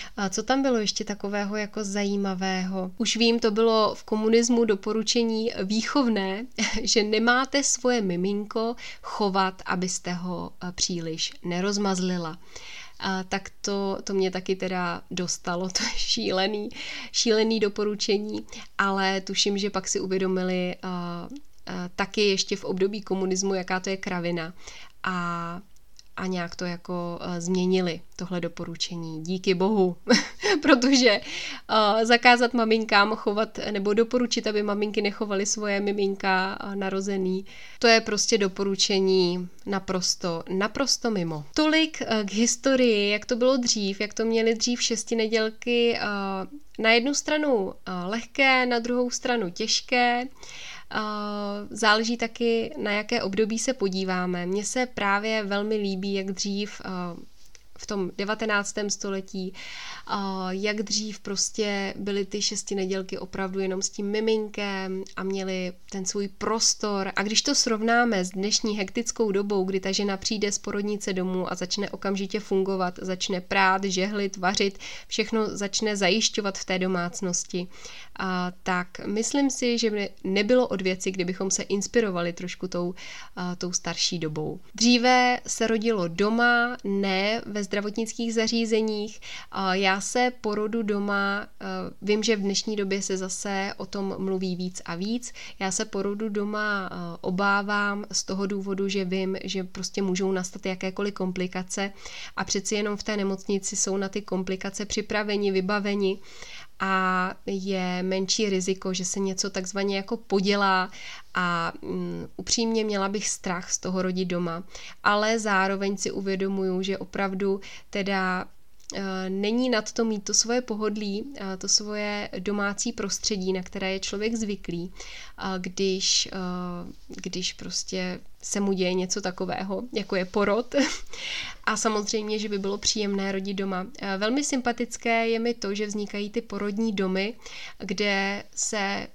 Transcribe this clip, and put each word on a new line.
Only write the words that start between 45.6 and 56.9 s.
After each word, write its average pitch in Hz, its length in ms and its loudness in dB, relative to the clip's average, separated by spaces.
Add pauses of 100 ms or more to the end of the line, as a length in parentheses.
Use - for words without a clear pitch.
e, - 60 -2 (800)
na 220 120 6
jednu 240 240 6
stranu, 285 580 2
e, - 200 -8 (140)
lehké, 254 600 4
na 240 120 2
druhou 247 320 0
stranu 233 400 0
těžké. 240 800 2 (640)
A 208 760 -4
záleží 220 460 4
taky, 233 640 0
na 208 140 0
jaké 214 300 0
období 214 360 2
se 262 140 0
podíváme. 185 720 0
Mně 196 180 0
se 254 220 0
právě 214 580 0
velmi 208 320 0
líbí, 196 380 0
jak 196 180 -2
dřív, 202 520 -4
a 180 320 -6 (680)